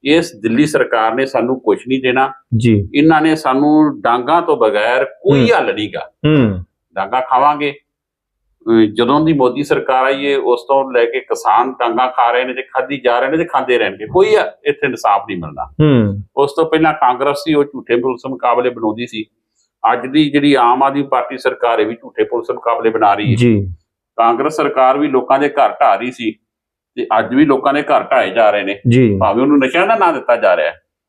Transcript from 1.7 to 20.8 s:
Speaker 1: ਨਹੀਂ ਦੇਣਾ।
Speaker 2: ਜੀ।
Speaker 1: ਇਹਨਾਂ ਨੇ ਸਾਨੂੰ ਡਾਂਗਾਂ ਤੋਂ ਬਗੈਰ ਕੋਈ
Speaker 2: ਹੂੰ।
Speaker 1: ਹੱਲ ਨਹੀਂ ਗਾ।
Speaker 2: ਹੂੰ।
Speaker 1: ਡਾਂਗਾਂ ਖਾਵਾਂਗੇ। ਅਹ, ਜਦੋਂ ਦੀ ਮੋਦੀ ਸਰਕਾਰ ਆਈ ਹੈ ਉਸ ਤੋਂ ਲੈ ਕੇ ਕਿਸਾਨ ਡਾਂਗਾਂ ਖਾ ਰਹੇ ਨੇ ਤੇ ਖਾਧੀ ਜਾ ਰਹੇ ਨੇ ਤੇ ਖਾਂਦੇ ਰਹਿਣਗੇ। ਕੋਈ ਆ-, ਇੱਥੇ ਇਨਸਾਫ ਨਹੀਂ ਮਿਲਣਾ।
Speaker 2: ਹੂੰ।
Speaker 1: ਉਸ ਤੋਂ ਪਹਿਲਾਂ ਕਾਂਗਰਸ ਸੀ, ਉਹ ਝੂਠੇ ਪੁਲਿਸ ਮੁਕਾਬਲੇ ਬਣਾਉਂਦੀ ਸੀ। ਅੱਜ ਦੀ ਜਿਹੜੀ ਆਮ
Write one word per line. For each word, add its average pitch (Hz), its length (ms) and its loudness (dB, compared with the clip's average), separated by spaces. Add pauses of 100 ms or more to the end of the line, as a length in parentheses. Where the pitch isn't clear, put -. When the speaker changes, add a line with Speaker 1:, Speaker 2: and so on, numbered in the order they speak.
Speaker 1:
ਨਹੀਂ 131 140 -2
ਦੇਣਾ। 131 300 0 (260)
Speaker 2:
ਜੀ। 107 380 2
Speaker 1:
ਇਹਨਾਂ 156 260 4
ਨੇ 156 140 2
ਸਾਨੂੰ 147 640 0
ਡਾਂਗਾਂ 123 400 0
ਤੋਂ 160 160 -2
ਬਗੈਰ 117 480 0
ਕੋਈ 135 460 0
Speaker 2:
ਹੂੰ। 143 80 4
Speaker 1:
ਹੱਲ 107 160 -2
ਨਹੀਂ 104 180 -6
ਗਾ। 73 180 -12 (140)
Speaker 2:
ਹੂੰ। 113 380 2 (300)
Speaker 1:
ਡਾਂਗਾਂ 104 280 -4
ਖਾਵਾਂਗੇ। 143 500 0
ਅਹ, - 1200 -4
ਜਦੋਂ 120 320 0
ਦੀ 160 80 2
ਮੋਦੀ 127 300 0
ਸਰਕਾਰ 135 420 0
ਆਈ 139 280 -2
ਹੈ 139 40 0
ਉਸ 120 240 0
ਤੋਂ 135 300 -2
ਲੈ 117 140 2
ਕੇ 120 140 -4
ਕਿਸਾਨ 123 520 -2
ਡਾਂਗਾਂ 120 380 -2
ਖਾ 120 220 0
ਰਹੇ 127 140 0
ਨੇ 127 80 -8
ਤੇ 131 80 -8
ਖਾਧੀ 135 360 -6
ਜਾ 120 220 0
ਰਹੇ 131 120 -2
ਨੇ 160 60 -2
ਤੇ 165 80 -2
ਖਾਂਦੇ 127 320 0
ਰਹਿਣਗੇ। 101 280 -4
ਕੋਈ 190 300 2
ਆ-, - 160 0 (120)
ਇੱਥੇ 143 240 -2
ਇਨਸਾਫ 110 420 0
ਨਹੀਂ 95 80 -8
ਮਿਲਣਾ। 73 280 -10
Speaker 2:
ਹੂੰ। 117 560 2 (160)
Speaker 1:
ਉਸ 139 180 0
ਤੋਂ 160 100 0
ਪਹਿਲਾਂ 156 280 2
ਕਾਂਗਰਸ 135 440 0
ਸੀ, 160 160 -4
ਉਹ 147 100 2
ਝੂਠੇ 123 320 -4
ਪੁਲਿਸ 120 340 -4
ਮੁਕਾਬਲੇ 123 400 -2
ਬਣਾਉਂਦੀ 113 380 -6
ਸੀ। 110 180 -10 (680)
ਅੱਜ 120 140 -4
ਦੀ 147 220 0
ਜਿਹੜੀ 143 240 2
ਆਮ 131 300 4